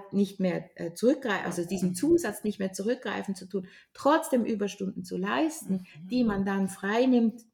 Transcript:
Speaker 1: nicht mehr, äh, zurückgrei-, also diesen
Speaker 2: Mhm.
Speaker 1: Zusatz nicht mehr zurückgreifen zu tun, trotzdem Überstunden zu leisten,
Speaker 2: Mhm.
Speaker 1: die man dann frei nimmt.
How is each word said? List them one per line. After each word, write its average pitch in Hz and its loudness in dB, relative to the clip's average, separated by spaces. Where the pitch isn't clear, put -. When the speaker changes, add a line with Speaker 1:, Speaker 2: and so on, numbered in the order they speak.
Speaker 1:
nicht 196 0
mehr, 170 -2
äh, 170 -8
zurückgrei-, 214 2
also 175 -4
diesen 180 -2
Speaker 2:
Mhm. - -
Speaker 1:
Zusatz - 2
nicht 214 -2
mehr 190 -4
zurückgreifen 196 -4
zu 190 -12
tun, 185 -6
trotzdem 277 2
Überstunden 196 -4
zu 185 -6
leisten, 202 -2
Speaker 2:
Mhm. 170 -14
Speaker 1:
die 247 2
man 196 0
dann 196 0
frei 208 2
nimmt. 233 4